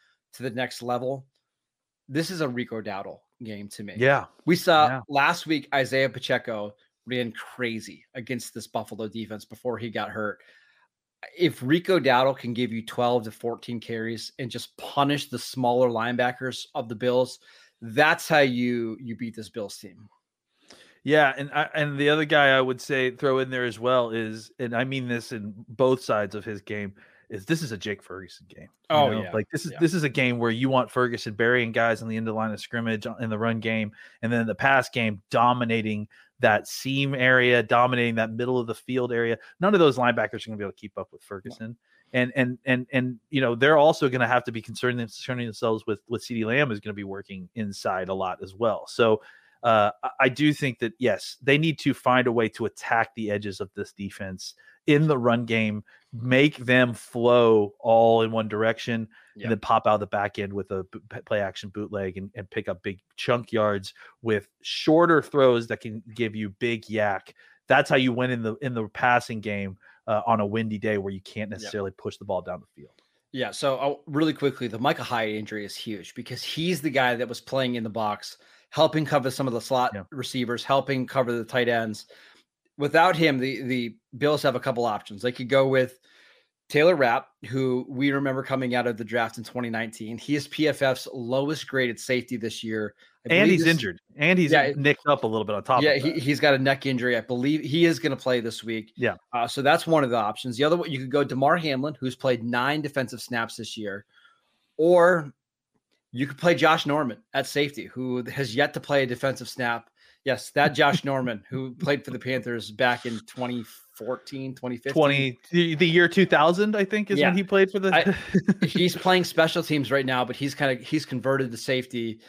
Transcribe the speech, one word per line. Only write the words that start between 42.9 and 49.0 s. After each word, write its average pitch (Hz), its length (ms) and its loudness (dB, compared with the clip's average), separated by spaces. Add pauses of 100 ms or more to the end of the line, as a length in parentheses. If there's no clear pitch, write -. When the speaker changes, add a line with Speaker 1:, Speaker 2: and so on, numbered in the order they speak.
Speaker 2:
and, 127 280 -2 (100)
you 135 120 0
know, 120 140 2
they're 143 220 6
also 151 320 6
gonna 123 180 2
have 123 160 2
to - 80 -8
be 113 100 -8
concerned, 123 380 -4
concerning 120 480 -8
themselves 110 400 -2
with, 104 200 -2
with 110 160 -6
CeeDee 113 220 -4
Lamb 131 260 2
is 104 80 -6
gonna 107 140 -10
be 101 100 -10
working 95 520 -12
inside 98 540 -4
a 95 40 -4
lot 92 300 -6
as 95 100 -14
well. 101 340 -2
So, 110 340 2 (420)